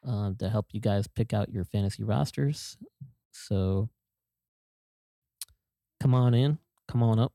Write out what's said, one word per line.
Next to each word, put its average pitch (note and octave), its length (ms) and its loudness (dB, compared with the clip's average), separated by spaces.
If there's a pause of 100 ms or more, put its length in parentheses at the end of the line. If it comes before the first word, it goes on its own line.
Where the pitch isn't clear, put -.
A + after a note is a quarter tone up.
uh, G#2 340 -2
to F#2+ 100 -2
help G#2+ 240 0
you G#2 80 -6
guys G2+ 260 0
pick - 260 -4
out G2+ 200 -2
your F#2 120 -4
fantasy G2+ 380 -2
rosters. C#3 760 -2 (540)
So F#2+ 600 -2 (2000)
come B2+ 140 4
on B2 200 4
in, C#3+ 240 2 (300)
come A#2+ 140 0
on A2+ 180 4
up B2+ 140 0